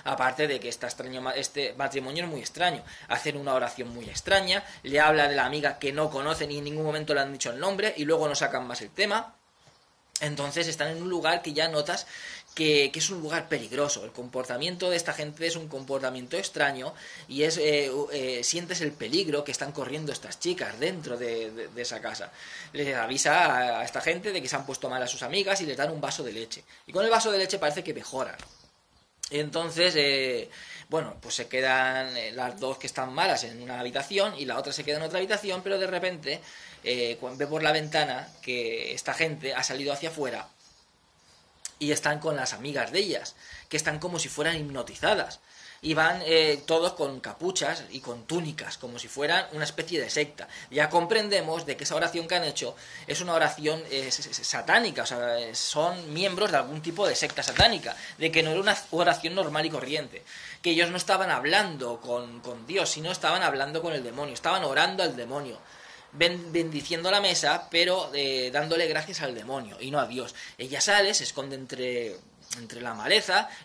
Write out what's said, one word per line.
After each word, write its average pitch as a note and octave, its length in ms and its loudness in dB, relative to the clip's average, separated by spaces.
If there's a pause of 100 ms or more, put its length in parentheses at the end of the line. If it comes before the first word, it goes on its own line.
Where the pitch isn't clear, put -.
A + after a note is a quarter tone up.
Aparte C3 440 2
de C3+ 120 0
que A#2+ 100 -6
esta A#2+ 180 -6
extraño B2+ 340 -8
ma-, B2+ 140 -2
este C3+ 380 -2
matrimonio C3+ 500 -2
es F3 60 -6
muy D3+ 100 -6
extraño, D3+ 440 0 (240)
hacen C#3+ 300 0
una C#3 160 -2
oración B2 360 0
muy A#2 160 -10
extraña, F#3+ 580 2 (200)
le C#3 160 2
habla D3+ 280 8
de C#3+ 80 2
la C3+ 100 4
amiga C#3+ 340 0
que C#3 120 0
no D3+ 180 2
conocen D3 420 -2
y D3 80 -6
en C#3+ 40 -6
ningún D3+ 220 -2
momento D3+ 280 0
le C#3+ 80 4
han C#3 120 -2
dicho C3 180 -4
el B2 80 -6
nombre F#3 380 2
y D3 80 0
luego D3+ 220 4
no C#3+ 80 0
sacan C3 320 0
más A#2+ 140 -8
el G#2 100 -12
tema. G3+ 440 0 (840)
Entonces D3 460 0
están D#3 220 -2
en E3 120 -4
un F3+ 80 -4
lugar E3+ 320 2
que D#3 120 -6
ya D3+ 140 4
notas D#3+ 400 0 (460)
que, D3 380 6
que D#3+ 80 -4
es D#3 100 0
un F#3 120 -6
lugar D#3 280 -2
peligroso. C3 540 -2
El G#2+ 80 -12
comportamiento B2+ 800 -4
de F3 80 2
esta D#3 160 -2
gente D3+ 340 -4
es E3 80 -2
un D#3+ 120 -8
comportamiento C3 720 -4
extraño D3 560 -2 (340)
y C3+ 160 0
es, D#3+ 140 4
eh, D3 340 4
u-, C#3+ 200 -2
eh, B2+ 320 -2
sientes E3+ 380 -2
el D3+ 100 -2
peligro D3 520 0
que C#3+ 80 -8
están C#3+ 200 -4
corriendo C#3+ 400 -6
estas - 280 -10
chicas A#2 400 -4
dentro D3 380 -2
de, A#2 340 -4
de, A2 160 -8
de A#2+ 140 -10
esa A#2 200 -6
casa. A2 300 -8 (420)
Les C#3 220 0
avisa C3 500 6
a, B2 340 4
a A#2 40 0
esta C#3 180 -4
gente F3+ 300 0
de F#3 100 -2
que C3 60 -6
se D3 80 -2
han C3+ 100 -4
puesto C3 240 -6
mal B2+ 120 -2
a B2 60 -2
sus - 160 -6
amigas F#3+ 380 0
y F3 40 -4
les C3+ 120 -4
dan D3 140 2
un D#3+ 100 -6
vaso C#3 220 -4
de A#2 100 -6
leche. A2+ 300 -10 (240)
Y - 40 -16
con F3+ 120 2
el A3+ 80 4
vaso A3 200 6
de G3+ 60 4
leche F#3+ 220 0
parece D3+ 240 0
que D#3 100 -4
mejoran. C3 440 -6 (920)
Entonces, D#3+ 640 2
eh, C3+ 540 2 (400)
bueno, D3+ 320 -2
pues A#2+ 120 -8
se A#2+ 140 -4
quedan, C3 680 2
eh, A2+ 180 -6
las B2 260 -4
dos C3 180 -2
que - 80 -10
están C3 280 -4
malas D3+ 320 2
en A#2 180 -10
una B2 160 -8
habitación C#3 580 0
y C#3+ 80 -4
la B2 140 -2
otra C#3 120 -4
se C#3 120 -4
queda D3 140 0
en D#3+ 60 -4
otra D#3+ 140 -2
habitación, G3 460 -2
pero G3 160 0
de F#3+ 80 0
repente, F3 520 -2 (440)
eh, A#2+ 360 0
cu-, B2+ 160 -8
ve C#3 120 -2
por D#3 160 -2
la D3+ 80 6
ventana D3+ 580 0 (140)
que A#2+ 500 -4
esta B2+ 220 -4
gente D3+ 400 -2
ha C3 80 -2
salido C#3 280 -2
hacia D3 180 -4
afuera B2+ 400 -6 (1300)
y D3 120 2
están D3+ 280 2
con D#3 160 -2
las B2+ 180 -2
amigas A#2+ 380 -4
de E3 80 2
ellas, F#3 360 -2 (340)
que D3+ 80 -2
están D3+ 200 0
como F3 220 -4
si C#3 100 -4
fueran D#3+ 280 0
hipnotizadas. D3 800 -2 (420)
Y D#3 140 0
van, E3+ 300 4
eh, D#3 400 6
todos E3+ 280 4
con C#3 260 -4
capuchas D#3 680 -2
y B2+ 100 -12
con A#2+ 260 -10
túnicas, E3 520 -4
como A#2+ 220 -10
si A#2 100 -10
fueran D#3+ 420 2
una D3+ 140 -2
especie D#3+ 340 -4
de A#2 100 -2
secta. D3 380 -2 (240)
Ya D3 180 4
comprendemos F3 760 2
de C#3 100 -4
que C#3 80 -8
esa D3+ 140 0
oración E3 280 0
que E3+ 100 0
han E3+ 100 2
hecho C#3+ 280 -4 (320)
es D3 140 -4
una F3+ 140 -2
oración, D#3 580 2
eh, C3+ 160 -2
s-, - 240 -4
s-, - 140 -6
satánica, D#3+ 580 4
o - 20 -4
sea, A#2+ 320 0
eh, A2+ 180 -4
son E3 580 0
miembros F#3 380 2
de D#3 60 6
algún C3+ 240 -2
tipo E3 240 0
de C#3+ 120 4
secta C#3+ 260 -2
satánica, - 540 4 (200)
de D#3+ 140 2
que D#3+ 120 6
no D#3 80 2
era F3 100 2
una G3 160 4 (140)
oración E3 440 4
normal D#3 300 2
y D#3+ 60 -2
corriente, C3+ 520 -4 (380)
que F3 80 2
ellos E3+ 200 6
no F3 60 -2
estaban F#3 360 2
hablando C#3+ 680 2
con, A#2+ 400 -4
con A#2 260 -10
Dios, E3 240 0
sino D#3 220 -4
estaban F3 320 0
hablando D3 380 0
con E3+ 100 -2
el C#3 140 -2
demonio, C3 280 -6
estaban F3 300 0
orando D#3 400 4
al D3 140 0
demonio, B2 420 -6 (540)
ben-, E3+ 400 2
bendiciendo E3 580 0
la G3+ 80 6
mesa, E3+ 500 4
pero, F3 440 4
eh, C3+ 400 0
dándole D#3+ 340 2
gracias D#3 320 -2
al C3+ 160 -4
demonio A2+ 460 -8
y C3 100 -6
no D3 80 2
a A#2+ 80 2
Dios. A#2+ 260 -6 (240)
Ella C3 220 -6
sale, G3+ 340 4
se D3+ 120 0
esconde C3+ 320 -6
entre, B2 580 -4 (440)
entre A#2 220 -12
la A#2+ 120 -6
maleza F#3 560 2 (160)